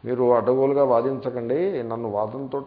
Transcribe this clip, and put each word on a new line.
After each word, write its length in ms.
మీరు 280
అడ్డగోలుగా 500
వాదించకండి, 1000
నన్ను 260
వాదంతో 580